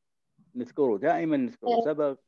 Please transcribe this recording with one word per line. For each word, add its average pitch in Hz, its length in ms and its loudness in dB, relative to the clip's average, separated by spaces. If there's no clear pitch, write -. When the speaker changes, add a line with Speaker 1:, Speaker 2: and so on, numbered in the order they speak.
Speaker 1:
نذكره، 123 420 0
دائما 156 400 0
نذكره. 127 320 -4
Speaker 2:
إيه. 233 160 2
Speaker 1:
سبق 147 420 -2